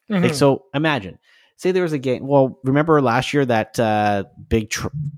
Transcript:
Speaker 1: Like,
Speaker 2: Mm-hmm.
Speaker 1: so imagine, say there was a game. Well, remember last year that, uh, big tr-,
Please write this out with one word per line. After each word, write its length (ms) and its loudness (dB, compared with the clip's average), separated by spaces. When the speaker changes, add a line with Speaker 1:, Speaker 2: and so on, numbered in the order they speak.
Speaker 1:
Like, 140 0
Speaker 2:
Mm-hmm. 120 2
Speaker 1:
so 300 2
imagine, 440 -4
say 160 -2
there 120 0
was 80 -4
a 60 -2
game. 280 -4
Well, 380 2
remember 380 2
last 320 0
year 120 2
that, 320 -2
uh, 460 0
big 220 -2
tr-, 180 -6